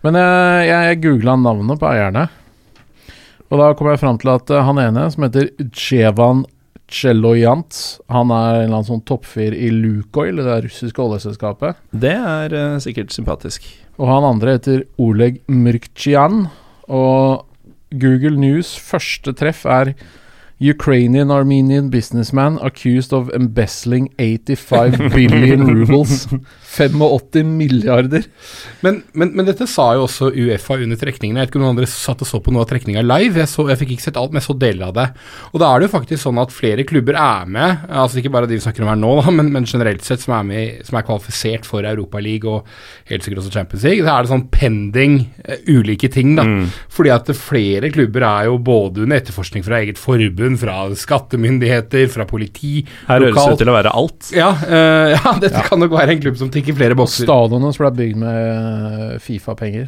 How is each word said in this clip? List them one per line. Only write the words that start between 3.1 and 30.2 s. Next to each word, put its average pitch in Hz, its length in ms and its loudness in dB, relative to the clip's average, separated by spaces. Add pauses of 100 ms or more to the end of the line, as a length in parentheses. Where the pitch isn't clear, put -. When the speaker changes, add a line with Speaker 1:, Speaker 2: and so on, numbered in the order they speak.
Speaker 1:
og 143 80 2
da 147 160 6
kom 147 160 0
jeg 147 100 2
fram 123 180 0
til 131 120 0
at, 127 200 0
eh, 143 120 2
han 139 160 2
ene, 127 320 0
som 147 160 -2
heter 135 320 0
Djevan 120 840 2 (440)
Cheloyant, 117 1080 0 (100)
han 123 220 0
er 113 300 2
en 113 80 0
eller 110 100 -2
annen 104 80 -4
sånn 113 180 -4
toppfyr 110 500 -4
i 117 200 -2
Lukoil, 113 640 -2
det 131 80 -4
der 117 160 -2
russiske 117 400 -8
oljeselskapet. 107 720 -6 (160)
Speaker 2:
Det 127 240 0
er, 156 400 -4
eh, 147 240 -4
sikkert 120 320 -8
sympatisk. - 560 -8 (320)
Speaker 1:
Og 135 100 -2
han 139 160 4
andre 123 340 2
heter 131 260 0 (140)
Oleg 120 500 2
Mrkchian, 143 960 2 (420)
og 131 560 2 (520)
Google 131 400 2
News 139 400 0
første - 580 -8
treff 156 300 -4
er 135 300 2 (680)
«Ukrainian 139 680 2
Armenian 139 600 2
businessman 123 720 -2
accused 127 480 -2
of 127 220 -2
embezzling 120 720 -2 (100)
eighty-five 123 760 0 (160)
billion 131 540 4
rubles». 131 640 2
Speaker 2:
<laughs> 131 60 -2 (400)
Speaker 1:
Femogåtti 147 680 2
milliarder. 135 840 0 (600)
Speaker 3:
Men, 190 140 2 (180)
men, 170 160 0
men 190 160 0
dette 196 160 -2
sa 123 320 2
jo 135 80 0
også 131 240 -4